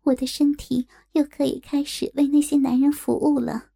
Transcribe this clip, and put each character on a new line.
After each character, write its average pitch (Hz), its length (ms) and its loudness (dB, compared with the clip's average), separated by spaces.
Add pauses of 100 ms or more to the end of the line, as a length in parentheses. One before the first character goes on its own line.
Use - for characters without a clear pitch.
我 269 120 2
的 254 140 -2
身 285 280 0
体 247 300 -4 (280)
又 302 100 2
可 285 220 -2
以 262 160 -2
开 285 200 -2
始 - 340 -6
为 285 120 2
那 294 140 4
些 294 160 0
男 254 200 2
人 277 140 4
服 - 220 -4
务 285 260 2
了 233 360 -6